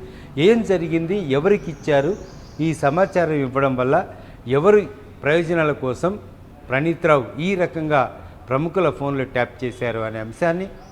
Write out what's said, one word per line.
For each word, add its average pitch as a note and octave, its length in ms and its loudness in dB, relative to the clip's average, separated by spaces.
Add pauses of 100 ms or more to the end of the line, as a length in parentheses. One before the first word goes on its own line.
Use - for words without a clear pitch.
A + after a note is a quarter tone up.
(380)
ఏం G#3+ 260 6
జరిగింది, E3 680 0
ఎవరికి E3+ 400 2
ఇచ్చారు, D3 460 0 (420)
ఈ D#3 140 0
సమాచారం E3 580 0
ఇవ్వడం C3+ 440 0
వల్ల C3+ 320 0 (400)
ఎవరి E3+ 400 4 (360)
ప్రయోజనాల D#3+ 480 2
కోసం C#3+ 480 -2 (500)
ప్రణీత్ D#3 360 0
రావు C#3+ 200 6 (140)
ఈ F#3+ 160 -2
రకంగా D#3 640 0 (280)
ప్రముఖుల D#3+ 400 0
ఫోన్లు C#3 340 -4
ట్యాప్ A#2+ 400 -4
చేశారు A#2 360 -4
అనే A2 200 -6
అంశాన్ని E3+ 480 -2 (240)